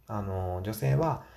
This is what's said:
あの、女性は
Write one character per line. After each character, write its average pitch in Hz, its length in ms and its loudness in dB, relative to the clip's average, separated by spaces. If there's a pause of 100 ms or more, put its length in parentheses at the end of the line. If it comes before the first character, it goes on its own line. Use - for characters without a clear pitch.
あ 104 160 -4
の、 92 400 -2
女 104 100 -2
性 135 220 2
は 151 300 2 (120)